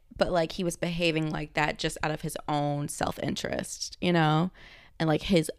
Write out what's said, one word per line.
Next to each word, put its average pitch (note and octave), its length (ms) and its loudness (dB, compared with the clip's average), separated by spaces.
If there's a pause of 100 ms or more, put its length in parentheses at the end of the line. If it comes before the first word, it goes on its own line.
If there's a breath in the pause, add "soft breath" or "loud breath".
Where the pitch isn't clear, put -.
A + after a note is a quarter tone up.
(160)
but, F#3 160 2
like, E3 200 2
he F#3 120 -4
was E3+ 120 -2
behaving E3 540 0
like D3+ 240 -6
that D#3 240 0
just - 240 -2
out D#3 80 0
of D#3 120 -4
his D#3 140 -4 (120)
own D3 400 0
self-interest, - 1120 -4
you F3 120 2
know? D#3+ 380 4 (480 soft breath)
And, E3 100 0
like, D#3 140 2
his E3 260 2 (100)